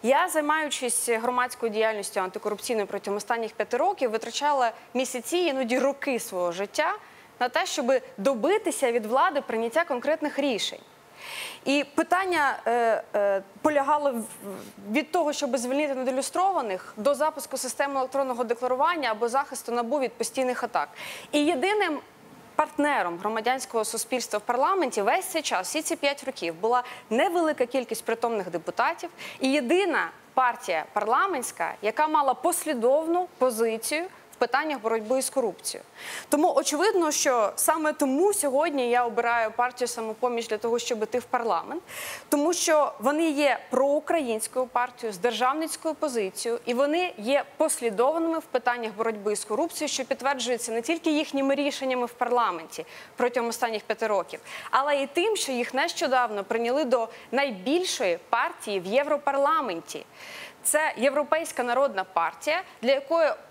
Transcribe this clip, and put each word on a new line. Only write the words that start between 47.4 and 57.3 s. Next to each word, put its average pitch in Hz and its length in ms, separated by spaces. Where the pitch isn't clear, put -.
послідовними 311 840
в 320 40
питаннях 240 540
боротьби 214 380
з - 100
корупцією, 302 440
що 262 160
підтверджується 247 640
не 226 100
тільки 320 300
їхніми 277 440
рішеннями 262 500
в 233 60
парламенті 208 760
протягом 240 340
останніх 226 340
п'яти 220 240
років, 202 320
але 277 300
і 277 60
тим, 381 280
що - 160
їх 247 220
нещодавно 254 680
прийняли 240 420
до 233 240